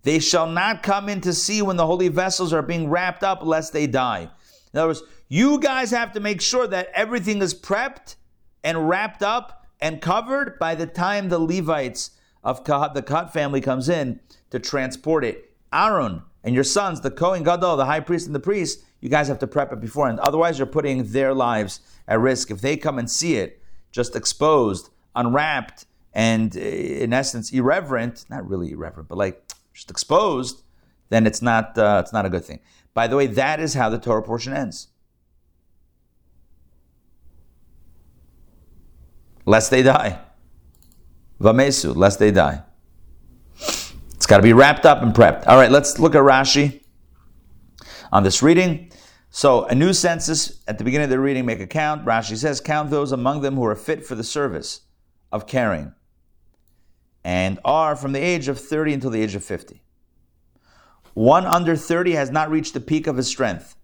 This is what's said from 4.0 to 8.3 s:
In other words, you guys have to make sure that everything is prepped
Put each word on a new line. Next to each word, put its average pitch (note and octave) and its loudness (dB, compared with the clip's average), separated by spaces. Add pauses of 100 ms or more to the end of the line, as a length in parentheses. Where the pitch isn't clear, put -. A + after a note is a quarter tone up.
In C#3 -2
other E3 2
words, - -6 (260)
you C4 2
guys C4 -2
have A#3 -4
to G#3+ -8
make G#3 -4
sure B3 0
that F#3 -6
everything G#3+ -2
is F#3 -2
prepped - -8 (480)